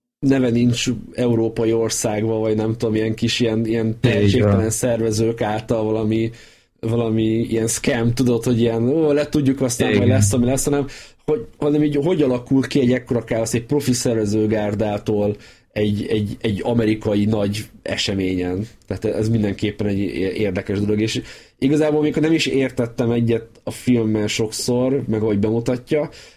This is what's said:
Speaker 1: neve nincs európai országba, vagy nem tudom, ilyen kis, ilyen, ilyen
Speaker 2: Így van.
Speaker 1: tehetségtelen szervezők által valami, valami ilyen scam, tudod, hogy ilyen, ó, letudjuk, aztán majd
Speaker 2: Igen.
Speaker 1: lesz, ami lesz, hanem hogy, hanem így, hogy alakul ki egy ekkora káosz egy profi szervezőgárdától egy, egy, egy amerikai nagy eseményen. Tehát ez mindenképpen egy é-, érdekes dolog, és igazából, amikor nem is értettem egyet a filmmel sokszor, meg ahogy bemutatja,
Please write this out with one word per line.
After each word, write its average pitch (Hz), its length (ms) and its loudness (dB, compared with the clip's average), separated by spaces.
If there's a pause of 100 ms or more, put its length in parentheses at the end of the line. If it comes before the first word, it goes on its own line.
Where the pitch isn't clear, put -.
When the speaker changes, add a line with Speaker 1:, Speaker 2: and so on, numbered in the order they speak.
(200)
Speaker 1:
neve 135 300 2
nincs 120 360 2 (280)
európai 113 600 0
országba, 110 640 0
vagy 110 180 0
nem 110 220 0
tudom, 110 180 0
ilyen 110 200 0
kis, 117 240 -2
ilyen, 113 260 0
ilyen 110 200 0
Speaker 2:
Így 113 60 0
van. 117 100 -8
Speaker 1:
tehetségtelen 104 680 4
szervezők 113 720 0
által 110 420 -2
valami, 110 480 0 (480)
valami 113 440 0
ilyen 113 440 0
scam, 117 460 0
tudod, 120 300 0
hogy 120 160 0
ilyen, 117 300 2
ó, 151 220 2
letudjuk, 143 500 0
aztán 123 280 0
majd 104 120 2
Speaker 2:
Igen. 123 140 4
Speaker 1:
lesz, 104 180 4
ami 120 120 2
lesz, 131 180 0
hanem 143 220 0 (400)
hogy, 151 220 -2 (100)
hanem 147 260 2
így, 143 200 0
hogy 170 180 2
alakul 131 460 2
ki - 120 0
egy 123 140 4
ekkora 123 300 -2
káosz 113 300 -2
egy 120 120 -2
profi 139 280 0
szervezőgárdától 104 1400 0 (360)
egy, 104 380 -2
egy, 107 320 -2
egy 107 220 -2
amerikai 107 600 0
nagy 104 440 -2 (120)
eseményen. 92 840 -2 (200)
Tehát 95 180 -6
ez 107 240 -2
mindenképpen 104 580 -2
egy 98 120 0
é-, 92 340 -2
érdekes 98 460 -2
dolog, 104 220 0
és 113 200 -2 (380)
igazából, 151 400 2
amikor 151 220 0
nem 160 120 2
is 156 120 2
értettem 123 680 -2
egyet 117 360 0 (160)
a - 80 -8
filmmel 107 560 0
sokszor, 123 800 -2
meg 110 140 0
ahogy 107 180 2
bemutatja, 123 680 0 (280)